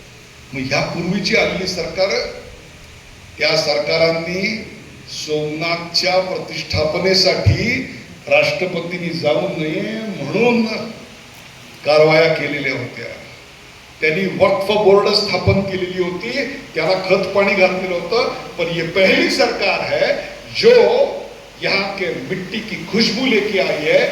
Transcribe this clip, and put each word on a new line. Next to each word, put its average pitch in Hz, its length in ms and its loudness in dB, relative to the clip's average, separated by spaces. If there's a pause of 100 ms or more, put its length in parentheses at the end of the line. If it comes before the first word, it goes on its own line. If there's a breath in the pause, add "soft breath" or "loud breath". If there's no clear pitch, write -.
(540)
मग 135 80 -6
ह्या 151 200 -2
पूर्वीची 180 540 -2
आलेली 180 320 0
सरकार, 190 680 -2 (1040)
त्या 156 180 2
सरकारांनी 165 1080 0 (460)
सोमनाथच्या 165 1080 -2
प्रतिष्ठापनेसाठी 185 1800 0 (320)
राष्ट्रपतींनी 170 840 0
जाऊ 156 380 0 (100)
नये 160 240 -2 (420)
म्हणून 226 420 2 (1200)
कारवाया 156 480 6
केलेल्या 143 380 -4
होत्या. 120 340 -8 (960)
त्यांनी 165 240 0
वक्फ 190 460 2
बोर्ड 202 380 6
स्थापन 196 520 2
केलेली 180 420 -4
होती, 233 420 -4 (300)
त्याला 160 180 0
खत 190 340 0
पाणी 196 260 2
घातलेलं 185 420 2
होतं. 208 380 -2
पण 165 420 -6
ये 165 120 -2
पहिली 196 420 4
सरकार 202 520 0
है 175 320 0 (480)
जो 233 120 8 (880)
यहाँ 196 360 -2
के 190 80 -4
मिट्टी 190 540 -6
की - 160 -8
खुशबू 226 500 -2
लेके 202 340 2
आई 160 220 -2
है. 170 300 2